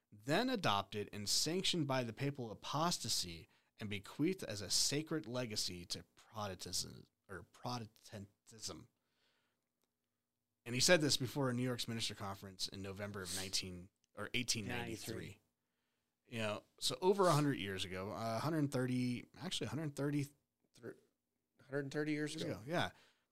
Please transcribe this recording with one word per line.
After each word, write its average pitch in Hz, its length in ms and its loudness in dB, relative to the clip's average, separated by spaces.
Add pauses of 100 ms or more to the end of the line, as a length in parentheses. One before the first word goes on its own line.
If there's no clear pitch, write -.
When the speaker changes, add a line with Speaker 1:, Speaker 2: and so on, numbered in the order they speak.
(260)
Speaker 1:
then 185 240 4
adopted 110 640 2
and 101 160 -4
sanctioned 170 600 2
by 131 180 2
the 113 80 -4
papal 135 360 -2
apostasy 110 1000 -2 (320)
and 107 80 -6
bequeathed 143 560 -2
as 104 160 -6
a 90 80 -8
sacred 151 580 2
legacy 107 640 -4
to - 160 -8 (280)
Protestantism, 90 680 -6 (260)
or 92 140 -10 (180)
Protestantism." 107 1300 -10 (1800)
And 120 80 -6
he 123 60 0
said 175 220 8
this 143 160 6
before 131 320 2
a 120 40 0
New 120 100 0
York's 123 260 -2
minister 113 260 -2
conference 98 540 -6
in 98 120 -8
November 101 400 -6
of 90 140 -6
nineteen, 92 540 -4 (280)
or 104 160 -6
eighteen 120 320 0
ninety-three. 117 480 -4
Speaker 2:
Ninety-three. - 240 -8 (920)
Speaker 1:
You 117 100 -6
know, 107 220 0 (180)
so - 220 2
over 185 260 6
a 165 60 8
hundred 143 260 4
years 95 240 -2
ago, 92 320 -4
uh, 113 220 -2
a - 20 0
hundred 143 320 2
thirty, 127 540 0 (180)
actually 160 240 -2
a 101 40 -4
hundred 147 220 -4
thirty, 143 340 0 (540)
Speaker 2:
Thir-, 120 140 -10 (720)
hundred 135 220 0
thirty 151 220 2
years 151 200 0
Speaker 1:
years 160 100 -2
Speaker 2:
ago. 156 80 0
Speaker 1:
ago, 95 140 -2
yeah. 139 240 2 (420)